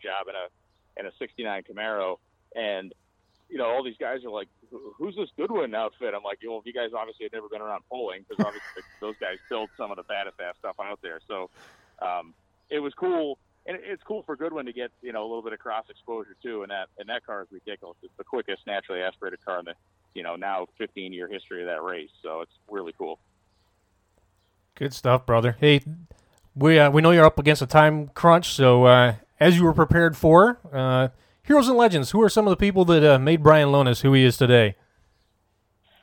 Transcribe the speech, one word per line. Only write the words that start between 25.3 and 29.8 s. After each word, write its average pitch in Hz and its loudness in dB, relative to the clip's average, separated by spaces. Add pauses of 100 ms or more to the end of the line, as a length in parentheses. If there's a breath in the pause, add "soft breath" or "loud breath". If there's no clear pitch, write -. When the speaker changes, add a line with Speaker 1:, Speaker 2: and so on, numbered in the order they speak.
Speaker 2:
Hey, 147 4 (720)
we, 156 4
uh, 147 6
we 156 2
know 165 6
you're 165 8
up - 4
against 147 2
a 135 -6
time 151 4
crunch. 170 2
So, 127 6
uh, 123 6 (260)
as 170 6
you 175 4
were 160 2
prepared 165 2